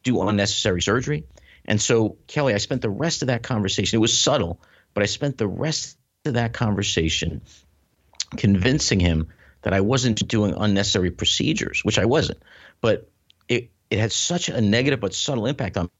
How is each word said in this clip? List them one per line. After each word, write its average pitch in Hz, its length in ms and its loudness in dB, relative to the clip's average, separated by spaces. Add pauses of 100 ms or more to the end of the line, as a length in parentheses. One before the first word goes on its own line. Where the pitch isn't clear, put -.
do 113 180 2
unnecessary 98 600 0
surgery?" 135 440 -2 (400)
And 104 160 0
so, 113 340 2 (120)
Kelly, 139 260 0
I 104 60 0
spent 127 220 -4
the 117 80 -2
rest 104 320 -4
of 135 60 -2
that 117 160 -2
conversation. 104 540 -2
It - 20 4
was - 180 2
subtle, 104 420 0 (340)
but 104 100 0
I 101 40 2
spent 143 300 -4
the 104 120 0
rest 92 480 -6 (260)
of 143 120 -4
that 120 180 0
conversation 85 880 -2 (960)
convincing 101 640 2
him 82 260 2 (360)
that 98 100 0
I 98 80 2
wasn't 117 480 0
doing 107 280 2
unnecessary 98 540 2
procedures, - 720 -2
which - 160 2
I 95 60 2
wasn't. 117 360 0 (380)
But - 300 0 (400)
it, 123 200 0 (200)
it 104 100 0
had 113 140 0
such - 340 -2
a - 140 -2
negative 120 400 2
but 95 120 -4
subtle 120 320 -4
impact 131 320 -4
on 90 120 -2 (100)